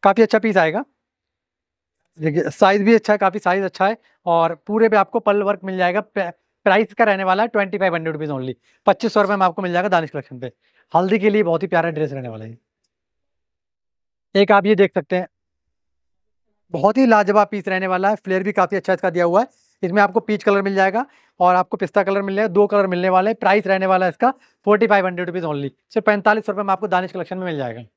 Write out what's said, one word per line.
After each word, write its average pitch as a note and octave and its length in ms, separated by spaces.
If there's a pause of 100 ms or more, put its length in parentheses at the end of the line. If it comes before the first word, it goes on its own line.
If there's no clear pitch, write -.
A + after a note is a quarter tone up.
काफी G3 200
अच्छा A3 160
पीस G#3 180
आएगा। F3 280 (1400)
देखिए, D#3 300
साइज G3+ 320
भी A3+ 120
अच्छा G#3+ 180
है, G#3 60
काफी F#3+ 200
साइज F#3+ 260
अच्छा F#3+ 220
है A3 100 (300)
और E3 280 (120)
पूरे A3 220
पे G#3+ 80
आपको G3+ 240
पल G#3 220
वर्क G3 220
मिल F#3+ 120
जाएगा। F3+ 240
प्रा-, F#3+ 340 (300)
प्राइस G#3 300
का A#3 100
रहने G3 200
वाला F#3+ 180
है A#3 60
ट्वेंटी G3+ 300
फ़ाइव F3+ 160
हंड्रेड D#3+ 200
रुपीज D3+ 160
only, C3 240 (320)
पच्चीस G3+ 260
सौ G#3 100
रुपये G3 140
में F#3+ 100
आपको F3+ 160
मिल F3+ 100
जाएगा F3+ 160
दानिश E3 220
कलेक्शन C3 300
पे। B2 120 (420)
हल्दी F#3 240
के G3+ 120
लिए G#3 120
बहुत E3 200
ही F#3+ 60
प्यारा E3+ 220
ड्रेस D3+ 220
रहने C3 160
वाला A2 160
है। A#2 140 (1800)
एक G3+ 180
आप G3+ 140
ये G#3+ 80
देख F#3+ 200
सकते F3+ 220
हैं, F3+ 120 (1400)
बहुत E3+ 260
ही C4 100
लाजवाब G#3 440
पीस G3+ 180
रहने F#3+ 180
वाला F#3 240
है, G#3+ 60
फ्लेयर F#3 260
भी G3 100
काफी F#3+ 240
अच्छा F#3+ 160
इसका F3+ 180
दिया F3 140
हुआ F3 160
है। B3+ 60 (360)
इसमें G3 200
आपको G3+ 180
पीच G#3+ 220
कलर G3+ 200
मिल G3 120
जाएगा G3 320 (340)
और F3+ 140
आपको F3+ 220
पिस्ता G3 260
कलर G3 200
मिल G3 120
जाएगा, G#3+ 140
दो G3+ 180
कलर G3+ 200
मिलने F3+ 220
वाले F#3 220
हैं। A#3 100
प्राइस G3+ 260
रहने F#3+ 200
वाला F#3 200
है F3 40
इसका A#3+ 200 (340)
फ़ोर्टी G#3 220
फ़ाइव G3 200
हंड्रेड F3+ 200
रुपीज F3 160
only, C#3+ 280 (240)
सिर्फ A3 120
पैंतालीस G#3+ 400
सौ G#3 60
रुपये G3+ 120
में G3 80
आपको F#3+ 160
दानिश F3+ 240
कलेक्शन F#3 260
में F#3 80
मिल E3 100
जाएगा। B2 260 (140)